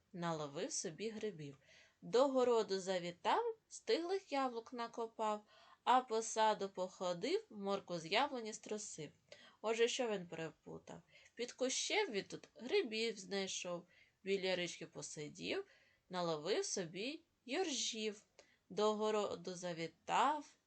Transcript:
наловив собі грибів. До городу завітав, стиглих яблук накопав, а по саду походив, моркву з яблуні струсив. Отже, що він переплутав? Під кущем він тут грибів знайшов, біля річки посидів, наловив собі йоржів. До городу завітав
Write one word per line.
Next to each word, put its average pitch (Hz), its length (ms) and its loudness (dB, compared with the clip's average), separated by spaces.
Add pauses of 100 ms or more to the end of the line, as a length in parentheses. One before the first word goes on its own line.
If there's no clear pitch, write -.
(120)
наловив 165 600 -2
собі 202 380 -4
грибів. 180 480 -8 (440)
До 233 260 6
городу 233 520 4
завітав, 190 760 0 (120)
стиглих 339 640 0
яблук 254 400 0
накопав, 226 720 -2 (400)
а 254 160 8
по 226 220 0
саду 214 460 4
походив, 185 840 -2
моркву 196 480 -2
з 160 80 -6
яблуні 226 460 0
струсив. 214 580 -8 (520)
Отже, 226 260 4
що 240 200 0
він 185 180 -2
переплутав? 165 760 -10 (320)
Під 247 180 -6
кущем 311 580 0
він 190 140 -2
тут - 300 -10
грибів 233 640 0
знайшов, 185 680 -4 (360)
біля 185 340 2
річки 175 300 -4
посидів, 160 800 -6 (440)
наловив 175 560 0
собі 202 600 -4 (200)
йоржів. 233 800 -2 (460)
До 214 260 4
городу 208 600 0
завітав 180 960 0 (140)